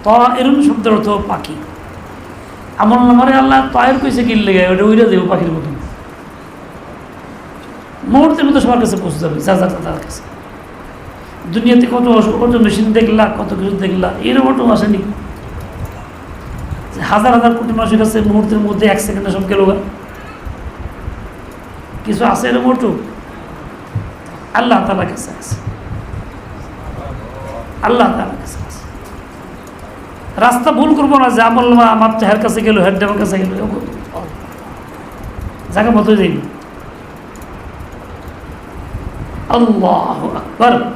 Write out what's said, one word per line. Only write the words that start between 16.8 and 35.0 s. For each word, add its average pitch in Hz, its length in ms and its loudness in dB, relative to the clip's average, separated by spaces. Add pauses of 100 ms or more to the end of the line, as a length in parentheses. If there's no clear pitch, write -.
যে - 80 -8
হাজার 214 320 4
হাজার 233 220 6
কোটি 226 180 -2
মানুষের 220 260 2
কাছে 220 220 2
মুহূর্তের 208 380 2
মধ্যে 202 280 2
এক 196 120 4
সেকেন্ডে 196 320 -4
সব 190 180 -2
গেল 196 160 4
গা? 196 80 4 (2250)
কিছু 220 200 0
আছে 214 220 2
এরকম 127 240 2
অটো? 196 180 2 (1600)
আল্লাহ 240 340 2
তাআলার 185 180 0
কাছে - 260 -10
আছে, - 240 -8 (2250)
আল্লাহ 226 240 2
তাআলার - 340 -2
কাছে - 160 -12
আছে। - 240 -12 (1600)
রাস্তা 247 340 4
ভুল 254 240 4
করবো 277 240 4
না 254 100 6
যে 220 120 4
আমল 240 280 4
নামা 240 160 8
আমার 220 340 4
তো 214 60 2
হের 214 140 4
কাছে 220 220 0
গেল, 220 180 4
হের 185 240 2
আমার 208 140 0
কাছে 190 200 0
গেল, 185 160 0
এরকম 202 260 -4 (1900)